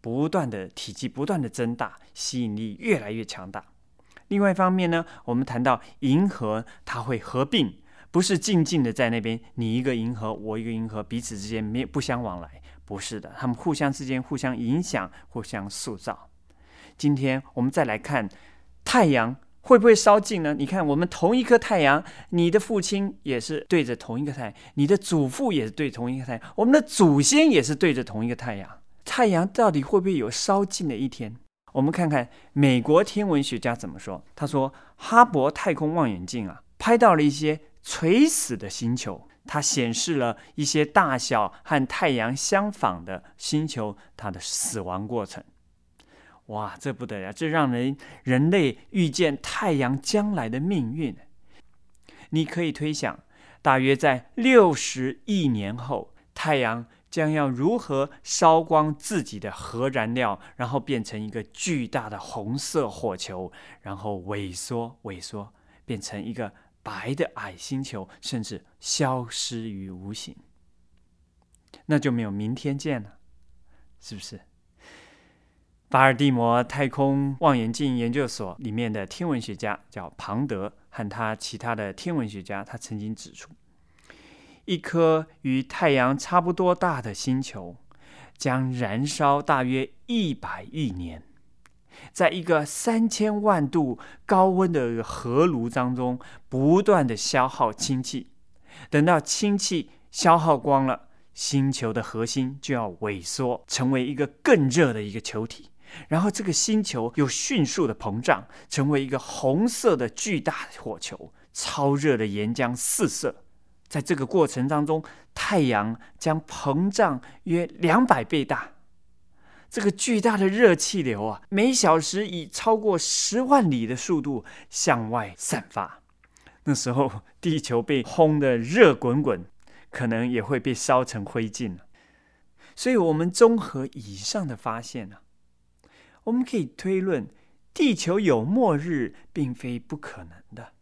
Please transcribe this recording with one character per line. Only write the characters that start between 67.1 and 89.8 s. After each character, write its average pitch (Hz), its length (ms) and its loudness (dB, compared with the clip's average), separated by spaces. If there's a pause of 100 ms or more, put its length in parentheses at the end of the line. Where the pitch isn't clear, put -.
的 160 220 -4
矮 95 200 -12
星 135 280 -8
球， 101 260 -10 (120)
甚 120 200 -6
至 - 240 -12 (140)
消 131 500 -2
失 113 400 -8
于 95 220 -12
无 95 200 -14
形。 - 240 -14 (1500)
那 151 140 2
就 143 120 0
没 120 120 -2
有 104 80 -4
明 107 240 -4
天 139 200 -6
见 139 280 -4
了， 101 140 -20 (800)
是 - 160 -16
不 98 60 -12
是？ - 200 -16 (1500)
《巴 131 100 6
尔 135 120 8
的 139 160 2
摩 120 340 2
太 135 240 -2
空 139 520 0
望 147 180 4
远 113 160 -2
镜 135 240 -2
研 117 160 -2
究 135 140 -2
所》 95 320 -8
里 120 120 -8
面 113 220 -4
的 101 140 -6
天 175 200 -8
文 131 140 -2
学 107 140 -10
家 104 240 -6 (100)
叫 90 300 -14
庞 113 260 -4
德， 101 260 -6 (180)
和 107 200 -8
他 110 260 -6
其 - 220 -12
他 117 160 -6
的 107 180 -6
天 170 240 -8
文 117 140 -4
学 101 140 -12
家， 98 200 -10
他 120 140 -16
曾 - 220 -12
经 107 160 -8
指 - 160 -20
出， - 180 -20 (1160)
一 180 120 -2
颗 160 480 2 (160)
与 131 220 0
太 - 300 0
阳 131 220 4
差 175 240 2
不 175 140 0
多 180 220 2
大 165 260 -2
的 110 100 -8
星 131 300 -2
球 92 340 -12 (640)
将 131 340 -2
燃 123 320 -2
烧 143 380 2
大 139 220 2
约 131 280 -2 (140)